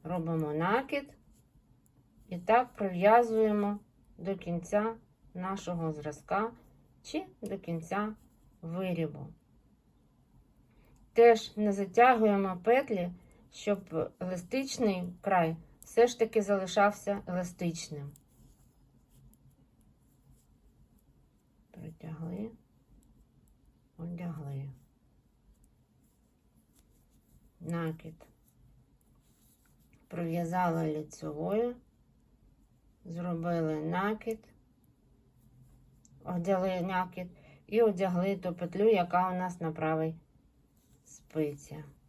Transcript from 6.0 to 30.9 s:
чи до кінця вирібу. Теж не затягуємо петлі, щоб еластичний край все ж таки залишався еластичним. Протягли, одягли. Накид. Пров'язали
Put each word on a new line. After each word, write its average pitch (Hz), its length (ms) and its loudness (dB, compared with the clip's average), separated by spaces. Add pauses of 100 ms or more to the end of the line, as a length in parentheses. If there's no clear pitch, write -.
чи 349 220 -6 (180)
до 196 160 -6
кінця 190 560 -4 (480)
вирібу. 165 640 -4 (1900)
Теж 233 420 8
не 208 160 0
затягуємо 202 920 4
петлі, 226 460 2 (420)
щоб 180 580 -4 (100)
еластичний 185 840 -2 (160)
край 170 360 2 (280)
все 233 220 4
ж 240 120 -4
таки 226 240 0
залишався 202 840 0
еластичним. 170 840 -6 (3500)
Протягли, 165 800 -12 (1500)
одягли. 156 720 -10 (3000)
Накид. 160 640 -8 (1800)
Пров'язали 170 880 -2